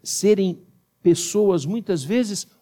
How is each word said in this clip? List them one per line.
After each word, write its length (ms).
serem 600
pessoas 640
muitas 400
vezes 420